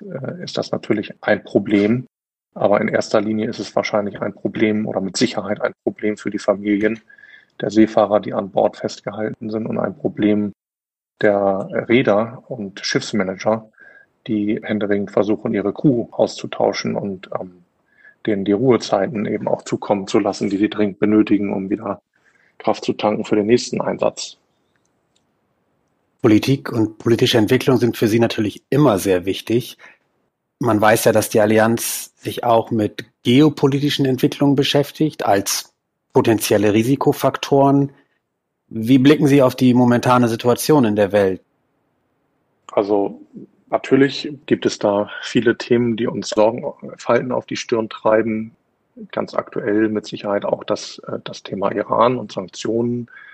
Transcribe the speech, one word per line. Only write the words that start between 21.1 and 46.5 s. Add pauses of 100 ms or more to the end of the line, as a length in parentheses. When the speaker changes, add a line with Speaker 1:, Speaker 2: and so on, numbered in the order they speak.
Speaker 1:
um
wieder (560)
Kraft
zu
tanken
für
den
nächsten
Einsatz. (1800)
Speaker 2:
Politik
und
politische
Entwicklung
sind
für
Sie
natürlich
immer
sehr
wichtig. (800)
Man
weiß
ja,
dass
die
Allianz
sich
auch
mit (200)
geopolitischen
Entwicklungen
beschäftigt,
als (380)
potenzielle
Risikofaktoren. (800)
Wie
blicken
Sie
auf
die
momentane
Situation
in
der
Welt? (1300)
Speaker 1:
Also (500)
natürlich (140)
gibt
es
da (140)
viele
Themen,
die
uns
Sorgenfalten